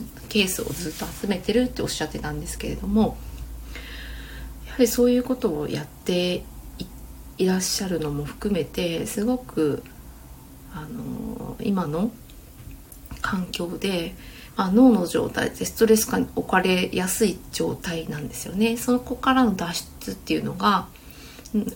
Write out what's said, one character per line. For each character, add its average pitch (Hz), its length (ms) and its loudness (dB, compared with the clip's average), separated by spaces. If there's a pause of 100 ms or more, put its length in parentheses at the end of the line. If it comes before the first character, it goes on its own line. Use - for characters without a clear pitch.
(300)
ケ 208 140 4
ー 185 40 2
ス - 140 -2
を - 40 -4
ず 170 240 -4
っ 156 40 -6
と - 120 -8
集 - 220 -6
め 196 100 0
て 190 140 -2
る 240 120 6
っ 254 40 2
て - 140 -6
お - 40 0
っ - 40 0
し - 120 -4
ゃ 156 40 -2
っ 151 60 -4
て - 80 -6
た 147 120 -6
ん 151 80 -4
で 165 80 -6
す - 100 -8
け - 120 -6
れ - 60 -4
ど 190 120 -6
も、 202 300 4 (1500)
や - 60 -12
は - 60 0
り 240 80 8
そ 240 180 4
う 247 60 8
い 247 60 6
う 247 60 2
こ 254 120 0
と 175 240 0
を 147 80 -4
や - 160 -4
っ - 20 -12
て 180 500 0 (420)
い-、 - 80 -8 (540)
い 190 80 4
ら 185 100 4
っ 185 40 0
し - 220 -2
ゃ 190 40 -4
る 175 120 0
の 151 120 -2
も 143 120 -2
含 - 300 -2
め 165 100 2
て、 170 440 -2
す 208 180 -2
ご 254 120 2
く、 156 460 0 (920)
あ 156 120 -10
の、 - 760 -8
今 190 280 2
の 170 240 0 (1080)
環 185 260 -2
境 175 300 -4
で、 180 360 -2 (420)
ま 196 100 2
あ、 185 60 2
脳 247 200 12
の 185 160 6
状 - 220 2
態 - 220 0
で - 140 -4
ス - 60 -2
ト - 140 4
レ 220 120 10
ス 220 80 2
下 - 140 0
に 254 160 2
置 180 120 -2
か 185 140 4
れ 180 320 4
や 185 140 2
す - 180 2
い 180 140 2 (120)
状 - 240 0
態 165 340 -6
な 151 80 -6
ん 147 100 -6
で - 80 -12
す - 100 -8
よ - 80 -8
ね。 226 240 2
そ 247 220 2
こ 247 160 -6
か 262 180 2
ら 254 120 6
の 202 100 4
脱 170 180 -2
出 - 380 -8
っ 190 40 -6
て - 180 -4
い 156 40 4
う 123 60 -2
の 139 100 -4
が、 190 340 4 (680)
う 214 40 2
ん、 - 160 -2